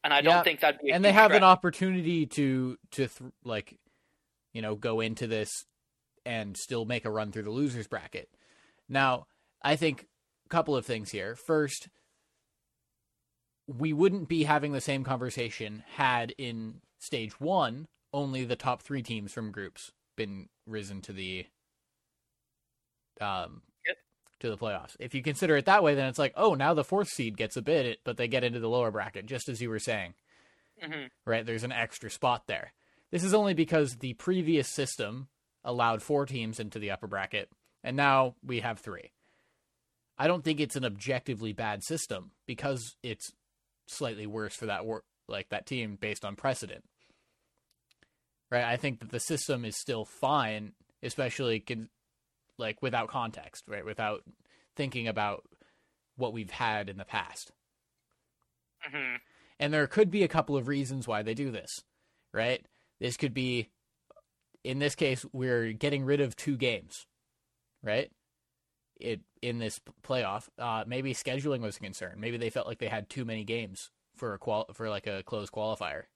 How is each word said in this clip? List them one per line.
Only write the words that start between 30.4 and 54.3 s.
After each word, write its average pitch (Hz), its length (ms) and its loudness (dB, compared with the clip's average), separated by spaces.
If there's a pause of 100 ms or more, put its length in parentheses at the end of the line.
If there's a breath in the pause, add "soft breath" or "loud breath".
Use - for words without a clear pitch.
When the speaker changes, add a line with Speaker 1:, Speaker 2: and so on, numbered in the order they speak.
Speaker 1:
Mm-hmm. 151 220 -8 (180)
Speaker 2:
Right? 113 220 0
There's 117 180 -2
an 127 80 -4
extra 113 380 -4
spot - 360 0
there. - 280 -6 (360)
This 175 140 0
is 190 80 2
only 208 220 6
because 151 420 4
the 123 180 -6
previous 165 540 2
system 127 600 -4 (360)
allowed 117 380 2
four 143 240 2
teams 117 320 -4
into 110 200 -8
the 104 120 -4
upper 98 160 -6
bracket, 98 420 -4 (360)
and 127 120 -2
now 135 380 4 (100)
we 123 160 -4
have 113 200 -4
three. 90 320 -14 (1040)
I 135 80 2
don't 170 180 2
think 156 160 0
it's 143 160 0
an 131 80 -4
objectively 110 680 -4
bad 104 280 -4
system 120 500 -6 (140)
because 127 560 -6
it's 117 300 -8 (540)
slightly 107 400 -6
worse 104 280 -6
for 113 120 -8
that 101 180 -2
wor-, 110 200 -6 (240)
like, 101 200 -8
that 104 180 -6
team 113 300 -4
based 104 280 -6
on 101 120 -6
precedent. - 480 -4 (1700)
Right? 123 140 2
I 120 120 0
think 131 240 -4
that 110 100 -14
the 120 100 -4
system 135 440 -2
is 107 140 -6
still 113 260 -4
fine, 110 680 0 (300)
especially 120 580 -2
con-, 113 280 -8 (720)
like, 110 240 -6
without 117 260 0
context, 113 580 -8
right? 104 180 -10
Without 107 380 -4 (540)